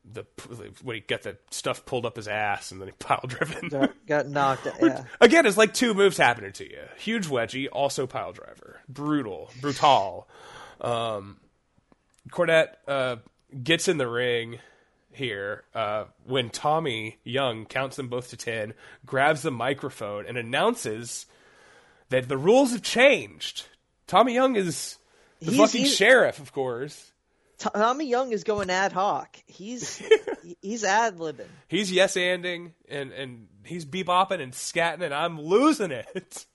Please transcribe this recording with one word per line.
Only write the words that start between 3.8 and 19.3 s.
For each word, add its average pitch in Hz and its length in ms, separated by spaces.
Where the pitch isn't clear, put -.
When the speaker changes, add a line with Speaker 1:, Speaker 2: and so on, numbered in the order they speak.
Speaker 2:
got 147 220
knocked, 139 380
Speaker 1:
Which, 320 140
Speaker 2:
yeah. 131 100
Speaker 1:
again, 294 260
it's 196 120
like 220 160
two 240 200
moves 196 220
happening 117 380
to - 100
you. - 160
Huge 214 300
wedgie, 131 420
also 139 380
pile 101 240
driver. - 560
Brutal. 131 720
Brutal. 127 680
Um, 110 640
Cornette, 165 460
uh, 131 300
gets 165 280
in 175 80
the 131 100
ring 117 520
here, 104 520
uh, 107 300
when 123 240
Tommy 131 760
Young 117 400
counts 131 320
them 131 100
both 123 220
to 117 80
ten, 113 360
grabs 139 360